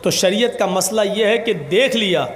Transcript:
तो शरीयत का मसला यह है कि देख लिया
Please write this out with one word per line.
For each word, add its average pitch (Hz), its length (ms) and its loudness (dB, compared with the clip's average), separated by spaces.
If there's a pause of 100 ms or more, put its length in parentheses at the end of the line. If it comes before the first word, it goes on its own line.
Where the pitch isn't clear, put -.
तो 175 100 2
शरीयत 214 460 0
का 202 80 2
मसला 190 380 0
यह 202 220 0
है 226 120 2
कि 226 140 -2
देख 180 420 0
लिया 175 400 0